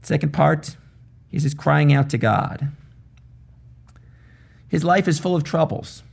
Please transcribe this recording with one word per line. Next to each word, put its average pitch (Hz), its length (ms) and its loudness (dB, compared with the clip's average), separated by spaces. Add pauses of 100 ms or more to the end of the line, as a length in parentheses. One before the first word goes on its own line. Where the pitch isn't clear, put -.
Second 151 300 -2
part 151 460 0 (540)
is 143 120 -4
his 147 100 -2
crying 147 380 2
out 139 180 2
to 117 80 -2
God. 110 540 -2 (2000)
His 165 160 -2
life 143 240 2
is 156 120 0
full 180 160 -2
of 151 80 0
troubles. - 580 -4 (120)